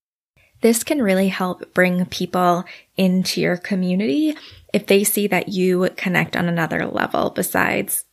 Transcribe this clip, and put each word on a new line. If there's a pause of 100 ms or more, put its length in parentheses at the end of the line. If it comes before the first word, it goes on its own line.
(640)
This
can
really
help
bring
people (320)
into
your
community (380)
if
they
see
that
you
connect
on
another
level
besides